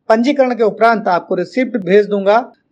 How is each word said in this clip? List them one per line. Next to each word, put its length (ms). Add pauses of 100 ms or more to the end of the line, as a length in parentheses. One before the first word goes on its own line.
पंजीकरण 460
के 80
उपरांत 440
आपको 280
receipt 420
भेज 280
दूंगा। 460 (200)